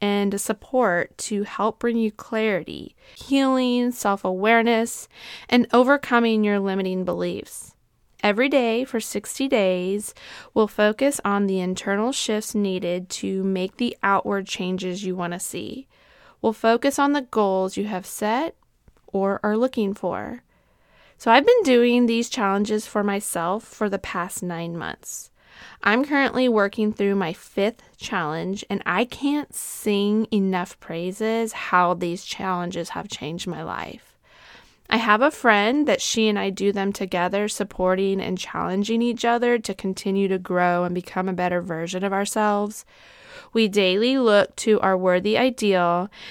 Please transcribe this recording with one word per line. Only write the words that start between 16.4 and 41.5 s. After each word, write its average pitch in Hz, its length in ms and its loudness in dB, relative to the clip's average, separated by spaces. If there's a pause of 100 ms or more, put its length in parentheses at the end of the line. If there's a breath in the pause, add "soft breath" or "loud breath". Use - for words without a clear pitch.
We'll 220 120 2
focus 240 440 2
on 285 160 2
the 294 80 0
goals 190 560 0
you 196 80 -4
have 196 220 -8
set 240 480 -4 (500)
or 196 380 -2
are 208 120 0
looking 226 380 0
for. 190 480 -6 (800 soft breath)
So - 120 2
I've 262 140 8
been 480 180 6
doing 240 420 6
these 233 240 0
challenges 208 580 0
for 208 160 -2
myself 196 600 -2
for - 240 -6
the 190 120 -2
past - 420 -8
nine 170 360 -6
months. - 520 -12 (540 loud breath)
I'm 233 220 2
currently 269 440 2
working 214 440 0
through 202 220 0
my 180 180 -2
fifth - 500 -4 (140)
challenge, 170 720 -6
and 196 160 -4
I 190 200 0
can't 285 480 -4
sing 208 800 -2
enough 185 480 -2
praises 220 760 -4
how 180 400 2
these 175 300 -4
challenges 180 680 -6
have 175 200 -10
changed - 380 -8
my 160 160 -6
life. - 520 -10 (760 soft breath)
I 160 80 4
have 214 240 2
a 294 100 2
friend 240 540 2
that 220 160 0
she 220 280 0
and 208 100 0
I 196 100 -2
do 196 220 0
them 196 220 -2
together, 190 560 -2
supporting 190 720 0
and 185 160 -4
challenging 202 640 -2
each 240 240 -2
other 240 320 2
to 214 160 -6
continue 196 560 -2
to 190 80 0
grow 180 480 2
and 175 100 -4
become 185 320 -4
a 190 60 -2
better 180 280 -2